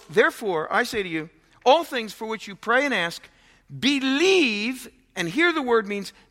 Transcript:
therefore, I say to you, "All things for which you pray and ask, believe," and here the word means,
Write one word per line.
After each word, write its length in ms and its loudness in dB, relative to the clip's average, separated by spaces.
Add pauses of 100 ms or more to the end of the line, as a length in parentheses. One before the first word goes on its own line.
therefore, 640 0
I 120 2
say 180 -4
to 80 -8
you, 200 -6 (360)
"All 180 6
things 300 -6
for 140 -10
which 200 -8
you 80 -14
pray 300 2
and 80 0
ask, 340 -4 (520)
believe," 1120 2 (240)
and 140 -4
here 220 2
the 100 -2
word 260 2
means, 240 -8 (200)